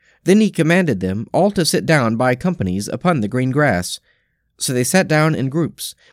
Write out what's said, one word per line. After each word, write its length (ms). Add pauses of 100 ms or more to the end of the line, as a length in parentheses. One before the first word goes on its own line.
(240)
Then 160
he 100
commanded 500
them 320
all 180
to 140
sit 200
down 320
by 180
companies 540
upon 320
the 80
green 220
grass. 500 (580)
So 140
they 120
sat 240
down 260
in 140
groups, 460 (180)